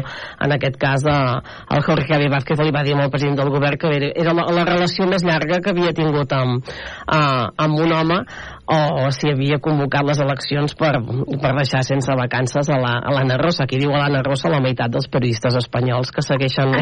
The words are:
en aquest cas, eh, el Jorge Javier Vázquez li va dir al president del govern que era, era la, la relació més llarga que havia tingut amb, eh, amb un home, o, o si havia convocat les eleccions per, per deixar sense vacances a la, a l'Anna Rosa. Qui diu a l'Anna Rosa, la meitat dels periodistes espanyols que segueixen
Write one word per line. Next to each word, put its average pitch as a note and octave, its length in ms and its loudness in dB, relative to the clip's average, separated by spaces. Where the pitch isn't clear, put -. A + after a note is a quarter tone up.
en C#3+ 160 0
aquest C#3 220 -2
cas, C#3 260 0
eh, C#3 320 2
el C#3+ 100 2
Jorge D3 240 0
Javier C#3+ 240 2
Vázquez C#3+ 300 0
li D#3 100 2
va D3 140 0
dir C#3+ 100 2
al C#3+ 140 2
president C#3 320 0
del C#3 80 2
govern C#3+ 280 0
que E3 120 0
era, C#3+ 240 0
era E3 200 0
la, E3+ 180 2
la E3+ 140 2
relació F3 440 0
més F3+ 160 0
llarga D#3+ 340 0
que F#3+ 140 -2
havia F3 180 0
tingut D3 420 0
amb, B2+ 280 0
eh, C#3 840 -2
amb D3+ 240 2
un E3 100 2
home, D#3+ 280 2
o, D#3+ 140 0
o C#3 60 2
si D3 180 -2
havia C#3 320 0
convocat C#3+ 440 0
les D3 140 2
eleccions C#3+ 540 -2
per, D#3 200 2
per C3+ 120 2
deixar C3 300 0
sense C3+ 300 0
vacances B2+ 560 0
a C#3+ 80 2
la, B2 180 0
a A#2+ 180 -2
l'Anna C3 240 2
Rosa. D3+ 280 0
Qui C3 120 -2
diu C#3+ 160 2
a C#3+ 80 2
l'Anna C#3+ 240 2
Rosa, C#3 240 0
la D#3+ 100 2
meitat B2+ 300 0
dels C3+ 180 -2
periodistes A#2+ 460 0
espanyols B2 580 0
que D#3 140 -2
segueixen C3+ 460 0